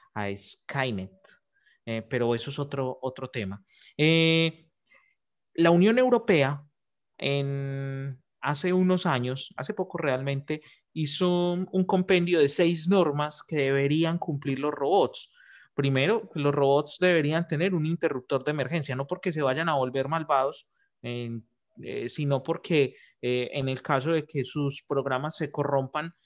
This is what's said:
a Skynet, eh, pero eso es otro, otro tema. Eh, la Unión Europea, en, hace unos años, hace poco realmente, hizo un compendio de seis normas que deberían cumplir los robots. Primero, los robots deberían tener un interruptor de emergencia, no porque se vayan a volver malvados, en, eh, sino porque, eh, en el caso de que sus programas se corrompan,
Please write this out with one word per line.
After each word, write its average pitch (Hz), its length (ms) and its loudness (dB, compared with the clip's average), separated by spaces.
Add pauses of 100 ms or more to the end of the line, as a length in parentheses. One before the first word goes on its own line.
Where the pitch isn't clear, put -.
(140)
a 104 220 -4
Skynet, 110 800 -6 (720)
eh, 113 240 -4
pero 120 260 2
eso 117 140 -6
es 139 100 -8
otro, 135 420 -6
otro 131 280 -8
tema. 101 340 -8 (320)
Eh, 160 760 2 (840)
la 165 160 6
Unión 185 300 6
Europea, 202 640 4 (520)
en, 139 1040 -4 (200)
hace 147 320 -2
unos 185 320 2
años, 131 500 -2
hace 135 180 -4
poco 185 260 -6
realmente, 139 600 -2 (320)
hizo 175 600 0
un 185 320 -2
compendio 180 540 2
de 143 100 6
seis 170 380 0
normas 151 600 2
que 160 100 -4
deberían 143 600 2
cumplir 143 400 -4
los 147 160 -2
robots. 147 580 0 (440)
Primero, 139 580 0
los 143 200 0
robots 143 460 2
deberían 165 480 2
tener 170 260 0
un 156 120 0
interruptor 139 580 -2
de 147 80 0
emergencia, 143 440 -4
no 139 120 -4
porque 180 240 -4
se 156 100 -4
vayan 143 280 0
a 156 60 0
volver 131 340 0
malvados, 147 600 0 (320)
en, 120 460 -8 (340)
eh, 117 280 -8
sino 139 340 -2
porque, 156 520 0 (260)
eh, 123 320 -2
en 135 160 -2
el 131 120 -4
caso 139 300 0
de 156 140 0
que 139 180 -4
sus 143 400 -4
programas 135 540 -2
se 151 140 -4
corrompan, 143 600 -2 (120)